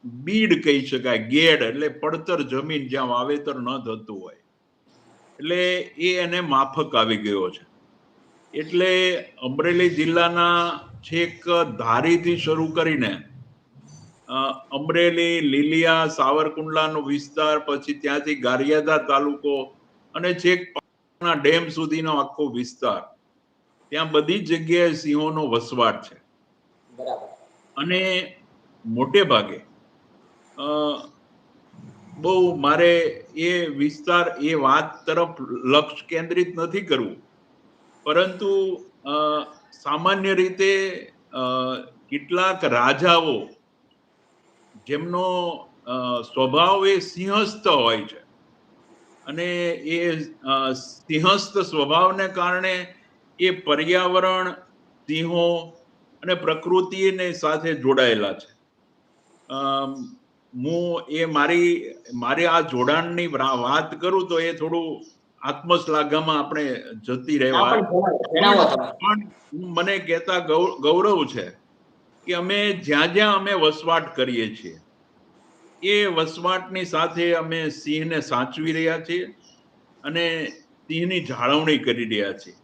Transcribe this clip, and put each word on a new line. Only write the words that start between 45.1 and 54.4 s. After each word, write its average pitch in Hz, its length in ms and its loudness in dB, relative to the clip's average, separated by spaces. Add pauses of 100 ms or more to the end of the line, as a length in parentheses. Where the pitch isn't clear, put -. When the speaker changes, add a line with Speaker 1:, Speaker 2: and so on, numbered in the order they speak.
Speaker 1:
અ, 123 340 -4
સ્વભાવ 156 640 2
એ 196 120 4
સિંહસ્થ 202 720 -2
હોય 120 280 4
છે 104 220 -10 (1080)
અને 175 420 -4
એ, 165 640 -2
અ, 135 400 -2
સિંહસ્થ 185 840 0
સ્વભાવને 175 720 2
કારણે 180 640 -2 (460)
એ 185 100 4
પર્યાવરણ, 180 1000 2 (560)